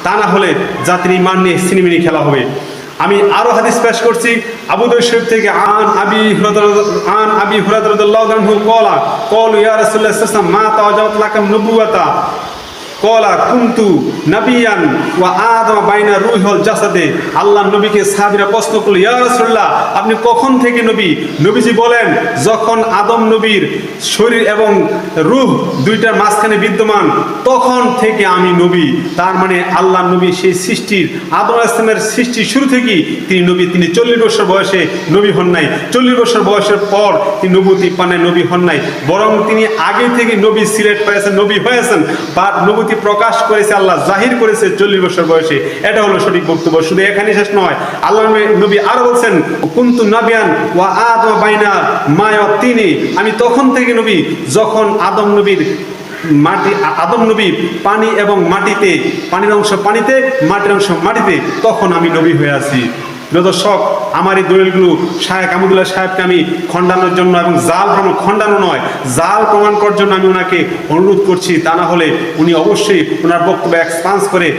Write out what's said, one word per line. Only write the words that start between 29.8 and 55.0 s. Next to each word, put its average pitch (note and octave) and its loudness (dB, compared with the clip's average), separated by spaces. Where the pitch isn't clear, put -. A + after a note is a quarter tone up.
নবী F3+ 2
সেই F#3 0
সৃষ্টির, - -4
আদম G#3 -2
আলাইহিস A#3 0
সালামের A3 0
সৃষ্টির A3+ -4
শুরু C4+ 0
থেকেই A#3+ -2
তিনি F#3 0
নবী। F3+ 0
তিনি F3 0
চল্লিশ A3+ 2
বছর G#3+ 0
বয়সে F#3+ 0
নবী G3+ 2
হন F3+ 0
নাই, E3+ 0
চল্লিশ B3 2
বছর A#3 0
বয়সের G3+ 0
পর G3+ 0
তিনি F#3 2
নবুতি F#3+ 2
পানে F3+ 0
নবী E3+ 2
হন F3+ 0
নাই, E3 0
বরং G#3 0
তিনি A3 0
আগে G#3+ -2
থেকে A3+ 0
নবী G#3 2
সিলেক্ট G#3 0
হয়েছেন, G3+ 0
নবী G3 0
হয়েছেন G#3+ 0
বা F#3+ 0
নবুতি A3 0
প্রকাশ G#3 0
করেছে G#3+ 2
আল্লাহ, F#3 0
জাহির G#3+ 0
করেছে G#3+ 0
চল্লিশ G3+ 2
বছর F3 0
বয়সে। D#3+ 0
এটা G#3+ 0
হলো G3 0
সঠিক F3 0
বক্তব্য। D#3+ 0
শুধু F#3 0
এখানে G3+ 0
শেষ G3+ 2
নয়, F#3 0
আল্লাহ G#3+ 2
নবী G3+ 2
আরো A#3+ 2
বলছেন, A3+ 2
কুনতু A#3+ 2
নাবিয়ান A3 0
ওয়া F#3 2
আদম A3+ 0
বাইনা G#3 0
মা E3+ 2
ওয়া G#3+ 0
তিনি, A3 0
আমি G#3 -2
তখন B3+ 2
থেকে B3 0
নবী A3 0
যখন G#3 0
আদম G3+ 0